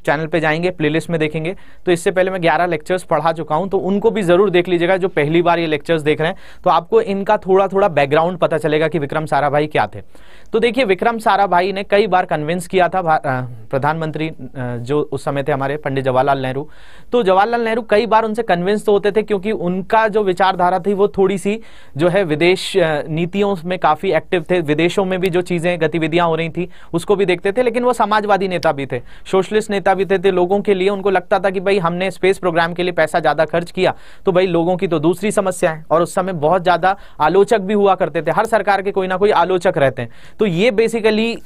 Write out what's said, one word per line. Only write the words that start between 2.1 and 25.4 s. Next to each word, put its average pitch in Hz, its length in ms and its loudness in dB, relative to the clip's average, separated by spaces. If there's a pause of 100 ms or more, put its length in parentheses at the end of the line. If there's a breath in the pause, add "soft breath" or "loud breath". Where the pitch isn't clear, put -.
पहले 185 200 0
मैं 185 100 -4
ग्यारह 165 240 2
लेक्चर्स 180 380 -2
पढ़ा 160 280 0
चुका 160 240 -4
हूँ, 185 140 -2
तो 190 80 -2
उनको 196 340 0
भी 214 100 -2
ज़रूर 180 280 4
देख 175 200 2
लीजिएगा 175 280 2
जो 185 100 -2
पहली 160 340 2
बार 170 180 2
ये 165 80 -2
लेक्चर्स 156 340 -2
देख 151 200 0
रहे 156 80 0
हैं, 190 80 -6 (260 loud breath)
तो 180 60 4
आपको 170 320 4
इनका 196 360 0
थोड़ा 190 300 2
थोड़ा 190 200 2
बैकग्राउंड 156 500 2
पता 160 200 0
चलेगा 156 300 0
कि 156 120 -2
विक्रम 156 260 -4
साराभाई 147 420 0
क्या 127 200 0
थे। 98 140 -14 (520 soft breath)
तो 226 60 0
देखिए, 233 240 2
विक्रम 226 340 0
साराभाई 196 540 2
ने 190 120 -6
कई 208 240 2
बार 180 180 2
कन्विंस 165 420 -4
किया 180 220 2
था 185 120 -2
भा-, 160 240 0
अ, 127 160 -2 (280)
प्रधानमंत्री, 156 600 -2
अ, 160 40 -10 (240)
जो 123 540 -4
उस 139 140 -6
समय 139 180 -2
थे 147 80 -2
हमारे 135 260 -2
पंडित 135 280 -4
जवाहरलाल 135 340 2
नेहरू। 131 300 -6 (420 loud breath)
तो 240 120 2
जवाहरलाल 208 380 2
नेहरू 226 200 -2
कई 214 240 2
बार 220 180 4
उनसे 220 200 -4
कन्विंस 208 420 0
तो 214 60 2
होते 202 200 2
थे, 214 120 0
क्योंकि 208 280 -2
उनका 185 560 0
जो 214 160 0
विचारधारा 185 560 2
थी 196 140 -2
वो 202 140 2
थोड़ी 196 300 0
सी 208 240 -4 (360 loud breath)
जो 170 120 2
है 190 140 2
विदेश, 175 540 0
अ, 160 300 2
नीतियों 180 480 -2 (100)
में 180 140 -4
काफ़ी 160 320 2
एक्टिव 160 380 0
थे, 180 120 2
विदेशों 165 440 0
में 185 140 -2
भी 185 100 0
जो 175 120 0